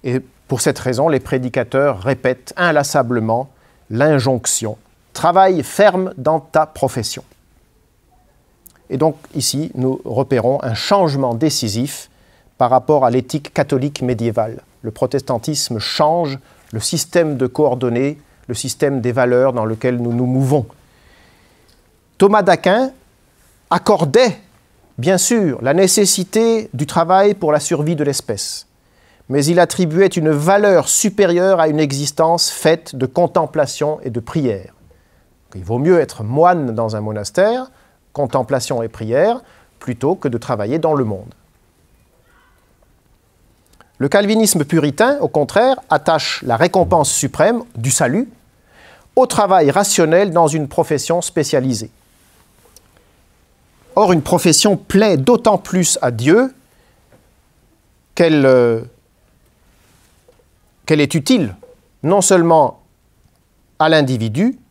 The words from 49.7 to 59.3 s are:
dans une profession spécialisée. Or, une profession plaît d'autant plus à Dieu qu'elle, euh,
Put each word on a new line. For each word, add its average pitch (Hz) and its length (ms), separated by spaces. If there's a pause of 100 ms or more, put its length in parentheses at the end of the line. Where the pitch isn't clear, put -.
dans 165 160
une 147 200
profession 165 540
spécialisée. 131 720 (2000)
Or, 196 160
une 160 100
profession 180 560
plaît 196 400
d'autant 220 400
plus - 440
à 127 100
Dieu 170 420 (1600)
qu'elle, 156 300
euh, 120 360 (2000)